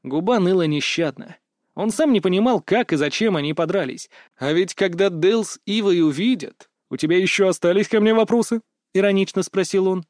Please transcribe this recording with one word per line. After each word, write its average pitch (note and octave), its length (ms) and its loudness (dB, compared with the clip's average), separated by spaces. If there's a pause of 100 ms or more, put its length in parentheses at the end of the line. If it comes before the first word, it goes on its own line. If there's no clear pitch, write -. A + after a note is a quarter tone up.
Губа F3 380 0
ныла F3 260 2
нещадно. D3+ 680 -4 (420)
Он A3 140 -4
сам D4 200 2
не G3+ 80 4
понимал, F#3+ 400 0
как A3 320 0
и D#3 40 0
зачем E3 400 0
они D3 180 -4
подрались. E3 560 -4 (260)
А C#3 160 -4
ведь F3+ 220 0
когда F#3+ 360 0
Дэл F#3+ 340 0
с - 200 -12
Ивой G3 380 0
увидят, D#3+ 680 -2 (220)
"У C3 60 -6
тебя E3 200 0
ещё F#3+ 300 2
остались F#3 400 2
ко A3 140 0
мне A3 140 4
вопросы?" A3+ 480 2 (320)
иронично G3 500 0
спросил F#3+ 420 -2
он. F#3 240 -2